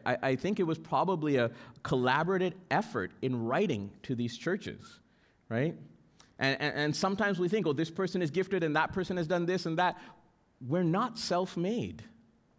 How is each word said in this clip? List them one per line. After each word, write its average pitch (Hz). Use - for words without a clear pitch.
I, 127
I 131
think 190
it 190
was 160
probably 151
a 117
collaborative 160
effort 127
in 123
writing 123
to 135
these 120
churches, -
right? 131
And, 135
and, 147
and 147
sometimes 196
we 180
think, 190
"Oh, 160
this 156
person 185
is 160
gifted 185
and 151
that 156
person 185
has 175
done 175
this 185
and 160
that." 175
We're 147
not 202
self-made. 180